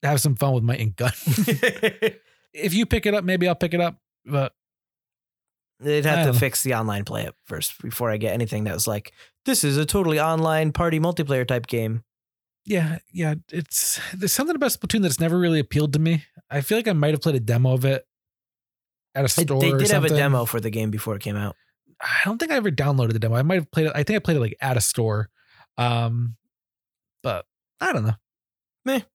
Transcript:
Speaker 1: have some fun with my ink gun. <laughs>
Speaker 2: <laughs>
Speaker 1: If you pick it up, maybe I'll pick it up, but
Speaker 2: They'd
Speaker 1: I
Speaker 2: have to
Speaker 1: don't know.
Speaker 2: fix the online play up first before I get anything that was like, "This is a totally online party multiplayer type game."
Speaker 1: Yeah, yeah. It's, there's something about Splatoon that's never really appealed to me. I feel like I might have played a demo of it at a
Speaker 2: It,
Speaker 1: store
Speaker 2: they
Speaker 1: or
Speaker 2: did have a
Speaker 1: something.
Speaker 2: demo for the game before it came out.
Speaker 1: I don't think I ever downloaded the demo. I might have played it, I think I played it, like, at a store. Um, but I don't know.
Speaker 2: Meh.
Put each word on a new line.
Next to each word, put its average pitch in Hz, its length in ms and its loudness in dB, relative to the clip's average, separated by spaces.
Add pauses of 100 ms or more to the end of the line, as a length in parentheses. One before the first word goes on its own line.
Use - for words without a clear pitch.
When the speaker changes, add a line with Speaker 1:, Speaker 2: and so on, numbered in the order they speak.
Speaker 1:
have 143 180 2
some 143 160 2
fun 139 180 2
with 117 100 0
my 120 120 2
ink 110 200 -4
gun. 120 200 0
<laughs> - 100 -16
Speaker 2:
<laughs> 214 880 0 (420)
Speaker 1:
If 160 160 -2
you 214 140 2
pick - 180 0
it 208 100 2
up, 196 100 -2
maybe 185 240 2
I'll 170 80 0
pick 170 180 -2
it 175 60 2
up, 170 180 -2 (260)
but 139 300 -2 (1300)
Speaker 2:
They'd 147 260 0
Speaker 1:
I 156 40 2
Speaker 2:
have 156 100 2
to 160 60 2
Speaker 1:
don't 131 80 4
know. 123 40 4
Speaker 2:
fix 127 240 0
the 127 120 0
online 107 300 -2
play 107 220 -8
up - 80 -12 (120)
first - 360 -8
before 117 300 -4
I 107 40 -2
get 107 160 -2
anything 110 320 -2
that 104 100 -4
was - 120 -2
like, 107 260 -6 (320)
"This 262 200 0
is 139 120 2
a 151 80 2
totally 160 360 0
online 160 500 2
party 160 300 0
multiplayer 147 480 0
type 123 180 -2
game." 113 380 -4 (600)
Speaker 1:
Yeah, 165 340 -2 (140)
yeah. 160 220 -2 (160)
It's, - 480 -4 (140)
there's 190 200 -2
something 320 220 0
about 269 160 0
Splatoon - 320 -2
that's 165 160 0
never 165 180 2
really 175 220 4
appealed 147 360 0
to 151 40 4
me. 160 280 2 (220)
I 143 120 -2
feel 214 180 0
like 226 80 -2
I 214 60 2
might 147 180 4
have 151 120 0
played 156 120 2
a 131 60 2
demo 117 320 2
of 127 120 0
it 135 220 0 (1120)
at 139 60 0
a - 20 2
Speaker 2:
It, 135 60 2
Speaker 1:
store 143 300 2
Speaker 2:
they 170 120 4
Speaker 1:
or - 60 2
Speaker 2:
did - 120 4
have 202 140 4
a 160 40 4
Speaker 1:
something. 156 80 4
Speaker 2:
demo 139 280 4
for 117 160 -2
the 110 100 -4
game 107 220 -2
before 104 240 -4
it 104 60 -10
came 104 140 -6
out. 104 200 -4 (440)
Speaker 1:
I - 240 -2
don't 220 140 -2
think 320 140 -2
I - 20 0
ever 214 160 0
downloaded 131 440 2
the 113 40 0
demo. 113 160 0
I 123 80 2
might 170 140 2
have 165 160 -2
played 160 140 2
it, 151 100 -2
I 147 80 0
think 208 120 0
I 202 40 0
played 165 160 0
it, 139 40 2
like, 110 200 -2
at 123 160 0
a 113 40 2
store. 107 480 0 (480)
Um, 120 600 0 (880)
but 104 220 -4 (340)
I 359 120 0
don't 139 120 0
know. 110 100 2 (680)
Speaker 2:
Meh. 262 160 0 (140)